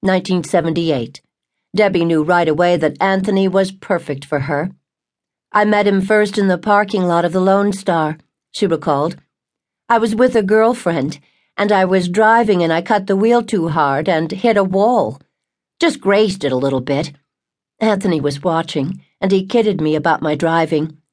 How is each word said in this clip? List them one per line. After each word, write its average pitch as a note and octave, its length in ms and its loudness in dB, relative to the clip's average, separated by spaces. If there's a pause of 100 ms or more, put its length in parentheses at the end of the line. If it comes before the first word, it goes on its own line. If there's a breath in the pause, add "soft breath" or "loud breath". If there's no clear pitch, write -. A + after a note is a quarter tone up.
nineteen F#3 420 0
seventy-eight. D#3+ 760 -2 (520)
Debbie F#3+ 300 2
knew E3 180 0
right F3 240 2
away F3 300 2
that D3+ 240 -2
Anthony G3 480 0
was F#3+ 240 0
perfect D3+ 520 -6
for C#3+ 160 -4
her. C#3+ 320 -4 (800)
"I G#3 140 2
met G#3 220 2
him G3 160 0
first G#3 340 0
in G3+ 120 0
the F3+ 100 0
parking G3+ 460 0
lot E3+ 200 2
of E3+ 80 0
the F#3 80 0
Lone G3 320 2
Star," E3 460 -2 (320)
she - 160 -4
recalled. D#3 500 -2 (720)
"I A#3 80 4
was A3 180 0
with B3 220 2
a G#3+ 60 2
girlfriend, F#3+ 760 0 (360)
and G#3 160 0
I F#3+ 140 4
was F3+ 220 0
driving G#3+ 540 4
and E3 100 0
I E3+ 100 0
cut G3 240 -2
the G3 100 0
wheel A#3 260 2
too F#3 260 -2
hard D3 400 0
and D#3+ 220 0
hit G3+ 280 0
a G3 60 2
wall. F#3+ 560 0 (600)
Just - 220 0
grazed G3+ 420 0
it C3 80 0
a B2+ 120 -2
little C3+ 180 -2
bit. C#3 300 -4 (680)
Anthony G3+ 400 0
was C#3 220 -4
watching, D#3+ 580 -4 (200 loud breath)
and F#3+ 120 0
he F#3+ 140 0
kidded G#3 340 0
me D#3 140 0
about D#3 260 0
my D3+ 140 -2
driving. D#3+ 640 -2 (140)